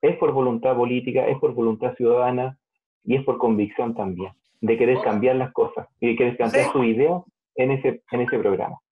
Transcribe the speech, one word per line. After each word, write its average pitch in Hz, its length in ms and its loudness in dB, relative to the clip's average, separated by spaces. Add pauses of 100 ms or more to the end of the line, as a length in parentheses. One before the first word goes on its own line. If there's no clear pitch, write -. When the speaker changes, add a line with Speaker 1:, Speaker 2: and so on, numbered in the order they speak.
Speaker 1:
es 160 160 2
por 151 140 2
voluntad 127 460 0
política, 123 500 0
es 143 120 -2
por 127 140 0
voluntad 113 420 -2
ciudadana, 123 640 0 (460)
y 120 120 0
es 135 80 0
por 123 160 -2
convicción 113 540 0
también, 95 380 -8 (300)
de 113 160 2
querer 123 200 2
Speaker 2:
Ahora, 120 140 -2
Speaker 1:
cambiar 120 240 2
las 131 160 -2
cosas, - 360 -2 (120)
y 120 100 0
de 113 60 0
querer 120 220 0
cambiar 120 300 2
Speaker 3:
José. - 100 -2
Speaker 1:
su 131 60 2
idea 135 360 2 (360)
en 131 160 0
ese, 131 400 -2
en 123 100 -2
ese 123 160 -2
programa. 101 400 -2 (140)